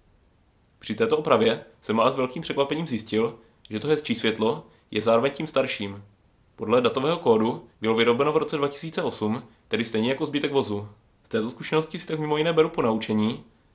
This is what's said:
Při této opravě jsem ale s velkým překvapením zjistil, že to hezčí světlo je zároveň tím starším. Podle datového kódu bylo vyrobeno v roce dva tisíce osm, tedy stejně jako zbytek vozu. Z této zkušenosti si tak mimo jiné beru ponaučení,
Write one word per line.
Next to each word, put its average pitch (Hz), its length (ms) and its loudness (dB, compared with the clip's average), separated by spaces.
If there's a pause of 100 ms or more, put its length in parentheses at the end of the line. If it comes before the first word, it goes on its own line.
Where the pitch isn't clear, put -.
(800)
Při - 160 -8
této 226 240 2
opravě 117 460 2 (160)
jsem 110 200 0
ale 127 120 4
s 135 40 -10
velkým 131 260 -4
překvapením 151 440 -2
zjistil, 113 520 -2 (320)
že 107 100 -6
to 143 80 -4
hezčí 151 260 0
světlo 110 500 0 (260)
je 107 120 -2
zároveň 117 300 4
tím 156 140 -6
starším. 101 580 -4 (520)
Podle 113 240 2
datového 131 380 2
kódu 113 480 2 (140)
bylo 113 140 2
vyrobeno 120 380 4
v 156 40 2
roce 151 200 0
dva 143 120 0
tisíce 160 340 -6
osm, 117 400 -2 (260)
tedy 113 160 -2
stejně 113 240 0
jako 135 180 -2
zbytek 143 260 -2
vozu. 104 360 -2 (340)
Z - 60 -20
této 113 220 -2
zkušenosti 156 480 -2
si - 80 -10
tak 160 140 -6
mimo 151 160 0
jiné 156 160 2
beru 160 160 6
ponaučení, 110 760 0 (300)